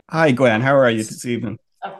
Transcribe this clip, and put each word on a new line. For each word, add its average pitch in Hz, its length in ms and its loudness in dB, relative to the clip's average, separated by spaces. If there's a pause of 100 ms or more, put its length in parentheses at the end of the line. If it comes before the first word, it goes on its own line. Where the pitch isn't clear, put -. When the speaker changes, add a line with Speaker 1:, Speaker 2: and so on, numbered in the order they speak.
(120)
Speaker 1:
Hi, 160 180 2
Gwen. 120 320 2
How 135 140 2
are 131 160 4
you 113 80 -2
this - 260 -10
evening? 117 320 -6 (240)
Speaker 2:
I'm 190 180 -12